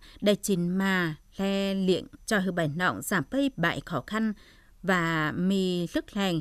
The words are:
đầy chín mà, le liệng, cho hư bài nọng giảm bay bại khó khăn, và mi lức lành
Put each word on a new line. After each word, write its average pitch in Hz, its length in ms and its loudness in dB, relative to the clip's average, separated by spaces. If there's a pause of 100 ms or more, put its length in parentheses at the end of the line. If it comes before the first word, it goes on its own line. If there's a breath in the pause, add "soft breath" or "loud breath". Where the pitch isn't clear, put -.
(200 loud breath)
đầy 202 160 4
chín 175 320 0
mà, 185 460 0 (220)
le 196 380 -2
liệng, 185 320 2 (200)
cho 220 120 2
hư 190 140 0
bài 170 240 0
nọng 147 260 0
giảm 165 280 0
bay 277 260 0
bại 165 280 0
khó 147 220 -4
khăn, 220 260 -2 (500 loud breath)
và 165 540 0
mi 185 580 0
lức - 220 -4
lành 190 240 0